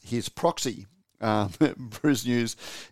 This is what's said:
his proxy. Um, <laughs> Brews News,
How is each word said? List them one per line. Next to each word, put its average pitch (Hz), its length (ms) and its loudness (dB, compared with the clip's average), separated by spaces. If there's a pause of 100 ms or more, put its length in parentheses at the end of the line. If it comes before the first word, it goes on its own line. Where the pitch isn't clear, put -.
his 117 240 -2
proxy. - 580 -2 (340)
Um, 107 400 2
<laughs> 156 160 4
Brews 127 500 0
News, 120 300 2 (360)